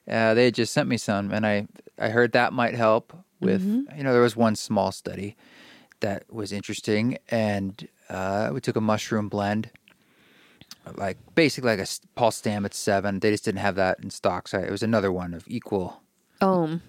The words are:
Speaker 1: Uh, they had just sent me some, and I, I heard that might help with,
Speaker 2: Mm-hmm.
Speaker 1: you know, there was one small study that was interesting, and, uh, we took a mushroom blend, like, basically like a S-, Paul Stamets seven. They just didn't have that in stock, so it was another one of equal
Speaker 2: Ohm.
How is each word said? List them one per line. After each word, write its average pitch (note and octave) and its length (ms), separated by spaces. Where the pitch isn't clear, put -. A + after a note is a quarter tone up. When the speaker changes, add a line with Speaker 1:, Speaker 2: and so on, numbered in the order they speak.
Speaker 1:
Uh, A2+ 240
they A#2+ 120
had A#2 80
just A#2 200
sent D3 140
me B2 80
some, G2+ 360
and G#2+ 140
I, G#2 220
I A2 80
heard A#2 240
that A#2+ 200
might A#2 220
help A2+ 380
with, F#3+ 220
Speaker 2:
Mm-hmm. A3+ 340
Speaker 1:
you D3 80
know, C3+ 80
there A#2+ 100
was A#2+ 140
one A2+ 200
small G2 340
study F#2+ 460
that G2 320
was G#2+ 200
interesting, G#2+ 680
and, G#2 560
uh, G2 420
we - 80
took A#2 160
a A2+ 40
mushroom G#2+ 480
blend, G#2 420
like, G2 200
basically C3 360
like G#2+ 80
a F#2+ 40
S-, - 180
Paul A#2 140
Stamets G#2 440
seven. G2 460
They G#2+ 100
just G#2 160
didn't F#2+ 140
have G2 160
that F#2 280
in G2+ 60
stock, - 380
so G#2 100
it F2+ 120
was G2 120
another A2 280
one F2+ 220
of E2 140
equal G2 560
Speaker 2:
Ohm. E3+ 460